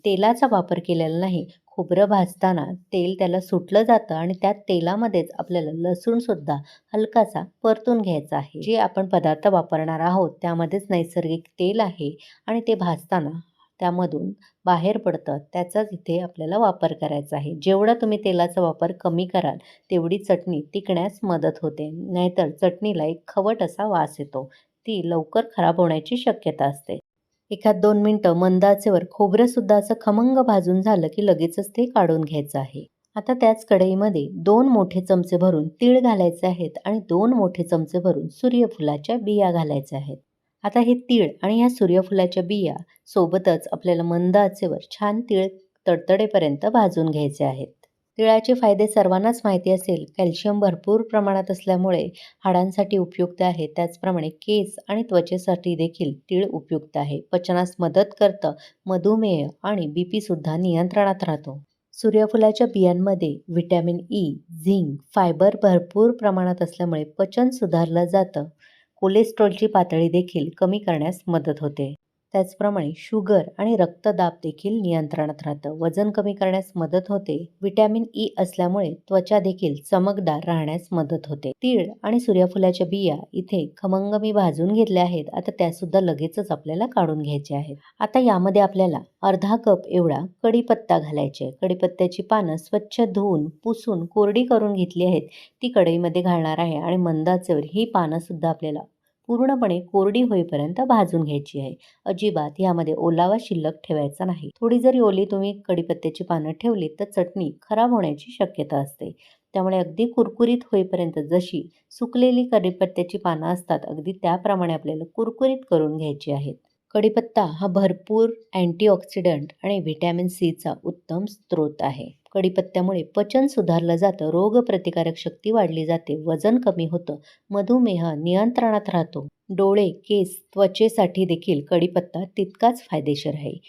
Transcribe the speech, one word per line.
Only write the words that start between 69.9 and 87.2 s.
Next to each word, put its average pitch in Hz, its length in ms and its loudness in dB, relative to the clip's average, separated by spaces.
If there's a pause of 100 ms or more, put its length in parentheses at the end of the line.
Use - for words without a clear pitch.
देखील 175 480 -2
कमी 190 220 0
करण्यास 180 480 -4
मदत 151 340 -2
होते. 143 340 -6 (380)
त्याचप्रमाणे 190 640 -2
शुगर 208 440 0 (160)
आणि 220 180 0
रक्तदाब 180 580 0 (100)
देखील 180 380 -6
नियंत्रणात 156 540 -2 (100)
राहतं. 147 240 -8
वजन 165 420 -2
कमी 202 220 -2
करण्यास 190 420 -2
मदत 175 340 -2
होते. 170 360 -4 (160)
व्हिटॅमिन 214 420 0 (100)
ई 214 140 -4 (100)
असल्यामुळे 180 560 -2
त्वचा 190 460 0
देखील 180 360 -2 (160)
चमकदार 185 560 0
राहण्यास 165 440 -2
मदत 156 360 -2
होते. 143 240 -8
तीळ 214 400 -2 (120)
आणि 226 160 0
सूर्यफुलाच्या 185 680 2
बिया 180 280 0 (180)
इथे 180 440 -4
खमंग 196 440 -2
मी 214 100 -2
भाजून 180 420 0
घेतल्या 202 300 2
आहेत. 175 300 -2
आता 180 180 -6
त्यासुद्धा 175 480 0
लगेचच 170 520 -2
आपल्याला 160 340 -4
काढून 160 360 0